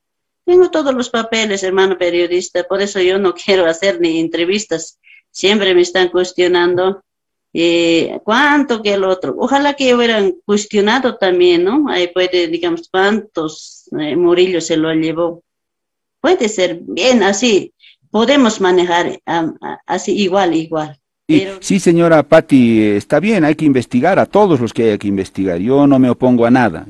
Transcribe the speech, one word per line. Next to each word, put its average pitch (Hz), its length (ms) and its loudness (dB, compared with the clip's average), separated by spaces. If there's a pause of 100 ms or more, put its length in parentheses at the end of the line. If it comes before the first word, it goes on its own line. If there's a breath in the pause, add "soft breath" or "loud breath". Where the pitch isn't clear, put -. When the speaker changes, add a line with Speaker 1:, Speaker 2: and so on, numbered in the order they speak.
(440)
Speaker 1:
tengo 349 260 4
todos 294 240 -2
los 247 160 -4
papeles, 220 520 -4
hermano 190 340 0
periodista, 175 680 -2
por 190 180 -4
eso 202 180 -4
yo 185 180 2
no 185 160 0
<laughs> - 100 -18
quiero 190 220 2
hacer 170 340 -2
ni 165 180 0
entrevistas. 165 800 -4 (320 soft breath)
Siempre 196 440 0
me 175 80 4
están 180 260 0
cuestionando, 180 920 0 (520)
eh, 170 680 0
cuánto 262 580 0
que 202 120 -2
el 196 100 -2
otro. 185 340 -4
Ojalá 277 360 0
que 262 200 0
hubieran 220 400 0 (100)
cuestionado 214 720 0
también, 180 480 2
¿no? 269 240 0
Ahí 180 200 -2
puede, 180 400 -2
digamos, 170 420 -6
cuántos, 190 960 -4 (100)
eh, 151 180 -4
Murillo 175 440 2
se 165 160 -4
lo 160 160 -2
llevó. 160 500 -4 (760)
Puede 294 280 0
ser 175 340 -4
bien 220 400 0
así, 202 500 0 (380 soft breath)
podemos 233 500 2
manejar, 175 640 0
am, 165 360 -6
a-, - 260 -14
así 190 340 -6
igual, 185 340 0
igual. 160 440 -6 (300)
Speaker 2:
Sí, 156 160 2
Speaker 1:
Pero 190 160 -12
Speaker 2:
sí, 190 200 -2
señora 165 440 4
Patti, 127 560 4
eh, 104 160 2
está 147 240 -2
bien, 202 240 0
hay 151 100 2
que 156 100 -4
investigar 139 540 0
a 113 80 2
todos 190 340 2
los 113 120 -4
que 120 120 -2
haya 104 140 2
que 101 100 -6
investigar. 95 500 -4
Yo 135 280 2
no 139 120 4
me 127 120 4
opongo 123 340 2
a 117 60 2
nada. 107 400 0